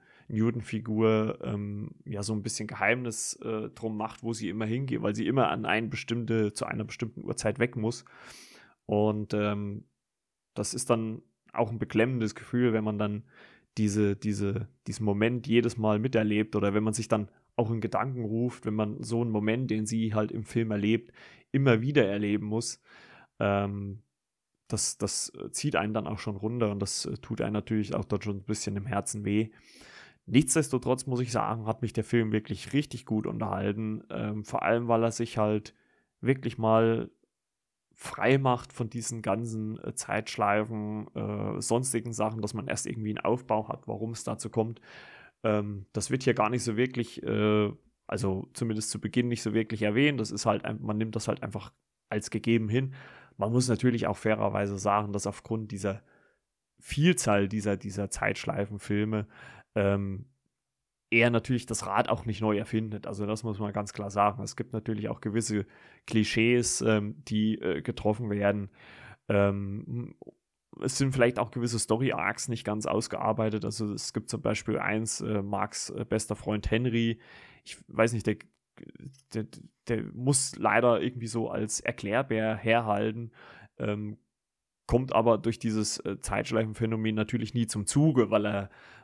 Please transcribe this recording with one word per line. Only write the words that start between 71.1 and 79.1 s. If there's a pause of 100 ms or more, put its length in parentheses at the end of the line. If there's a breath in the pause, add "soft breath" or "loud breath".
vielleicht
auch
gewisse
Story-Arcs
nicht
ganz
ausgearbeitet.
Also
es
gibt
zum
Beispiel
eins,
äh,
Marks,
äh,
bester
Freund
Henry. (460 loud breath)
Ich (120)
weiß
nicht,
der, (960)